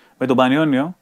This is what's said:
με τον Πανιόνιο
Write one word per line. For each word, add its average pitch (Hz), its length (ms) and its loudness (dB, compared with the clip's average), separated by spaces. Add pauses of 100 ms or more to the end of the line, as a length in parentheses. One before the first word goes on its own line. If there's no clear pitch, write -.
(180)
με 131 80 -4
τον 127 100 2
Πανιόνιο 139 640 0